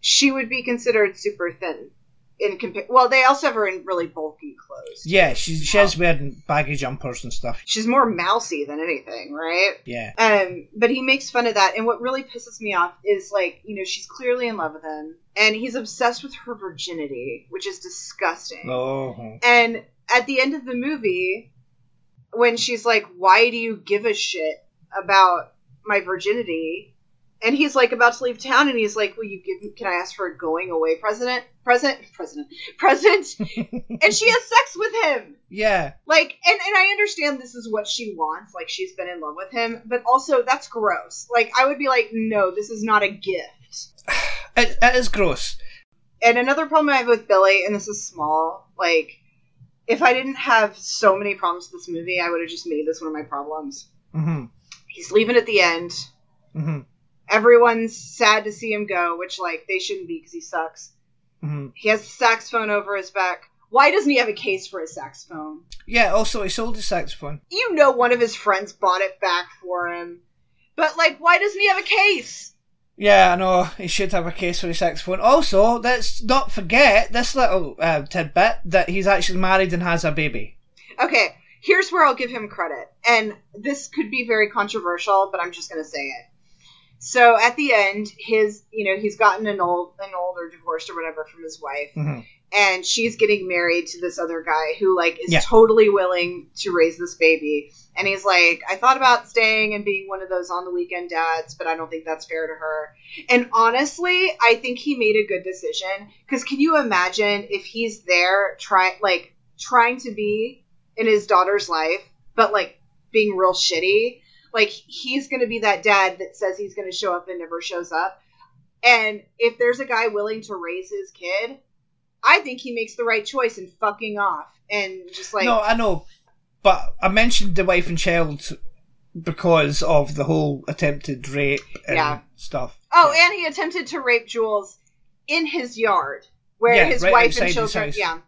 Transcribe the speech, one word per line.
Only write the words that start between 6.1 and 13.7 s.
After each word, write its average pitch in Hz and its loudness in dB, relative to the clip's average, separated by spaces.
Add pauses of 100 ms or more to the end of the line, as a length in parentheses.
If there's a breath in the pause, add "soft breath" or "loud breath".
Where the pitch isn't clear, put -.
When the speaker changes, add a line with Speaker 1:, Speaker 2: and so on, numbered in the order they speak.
Speaker 2:
baggy 147 -2
jumpers 135 -8
and 120 -10
stuff. 117 -4
Speaker 1:
She's 220 -4
more 254 4
mousy 180 -4
than 147 -10
anything, 139 -8
right? 170 -2 (100)
Speaker 2:
Yeah. 120 -10
Speaker 1:
Um, 196 2
but 226 2
he 262 -2
makes 269 -2
fun 240 0
of 226 -2
that, 196 2
and 226 -2
what 233 -2
really 262 -4
pisses 240 -18
me 214 -6
off 180 0 (140)
is, 196 -2
like, 180 -2
you 214 -12